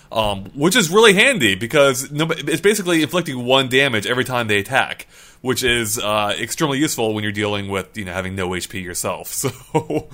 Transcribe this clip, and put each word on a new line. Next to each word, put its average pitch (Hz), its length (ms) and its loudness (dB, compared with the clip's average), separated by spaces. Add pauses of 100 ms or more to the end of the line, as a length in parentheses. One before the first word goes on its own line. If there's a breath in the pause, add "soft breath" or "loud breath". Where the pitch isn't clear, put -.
(120 soft breath)
um, 104 340 -2 (100)
which 156 200 2
is 185 160 2
really 220 220 8
handy 185 420 4
because 135 560 2
no, 147 180 -2
it's 151 320 -4
basically 180 400 2
inflicting 151 420 -4
one 131 260 4
damage 123 360 2
every 123 180 0
time 120 240 -2
they 104 120 2
attack, 110 480 -2 (340 loud breath)
which 123 220 -2
is, 117 360 0
uh, 104 400 0
extremely 135 380 -2
useful 123 360 0
when 107 100 -4
you're 107 100 -4
dealing 104 360 -4
with, 98 280 -6
you 104 80 -8
know, 90 80 -8
having 95 220 -6
no 92 200 -4
H 90 140 -6
P 101 100 -10
yourself. 87 540 -8
<laughs> - 0 -
So, - 800 -6